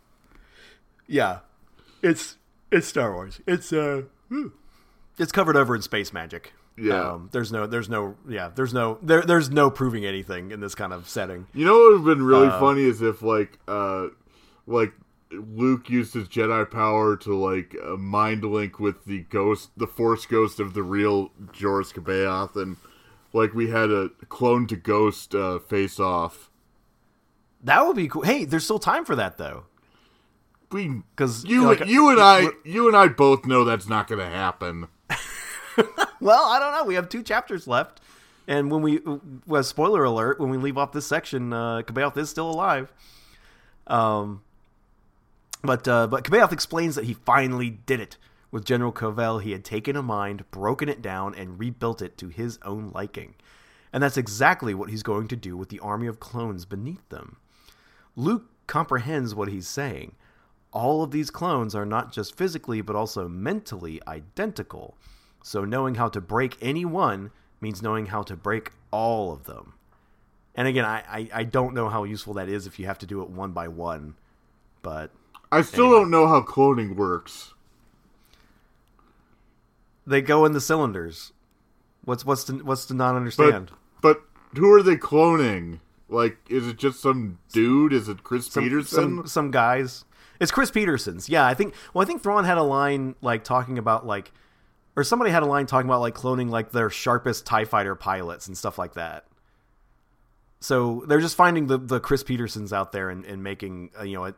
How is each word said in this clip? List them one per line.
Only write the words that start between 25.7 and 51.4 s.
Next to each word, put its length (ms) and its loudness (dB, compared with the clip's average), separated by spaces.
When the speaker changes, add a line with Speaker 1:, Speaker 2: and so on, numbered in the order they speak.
Speaker 2:
off. 500 -2
Speaker 1:
That 240 6
would 100 0
be 120 0
cool. 140 -6
Hey, 220 2
there's 200 -2
still 140 -2
time 260 0
for 120 -2
that, 200 -2
though. 280 -10
Speaker 2:
We, 300 -6
Speaker 1:
'Cause, 280 -2
Speaker 2:
you, 200 4
Speaker 1:
like, 220 4
Speaker 2:
you 220 6
and 100 8
Speaker 1:
w-, 40 10
Speaker 2:
I, 220 12
Speaker 1:
w-, 200 -2
Speaker 2:
you 240 2
and 80 6
I 120 10
both 380 6
know 180 6
that's 240 -2
not 200 0
gonna 220 -4
happen. 580 -6
Speaker 1:
<laughs> 80 -4
Well, 280 6
I 120 4
don't 140 -2
know. 120 -2
We 100 -2
have 160 -4
two 120 -10
chapters 460 -6
left, 320 -2
and 220 0
when 100 0
we, 200 2
well, 160 0
spoiler 420 2
alert, 360 0
when 80 -2
we 80 -2
leave 220 -4
off 140 -2
this 140 -8
section, 460 -4
uh, 300 -4
C'baoth 340 -4
is 140 -6
still 200 -6
alive. 400 -2
Um, 560 -2
but, 240 -2
uh, 200 4
but 180 -4
C'baoth 280 4
explains 420 -4
that 100 -6
he 100 -6
finally 560 0
did 300 -4
it. 160 -16
With 140 -8
General 280 0
Covell, 500 -4
he 100 -6
had 120 -10
taken 320 -6
a 60 -6
mind, 480 -6
broken 380 -4
it 140 -6
down, 320 -8
and 240 -14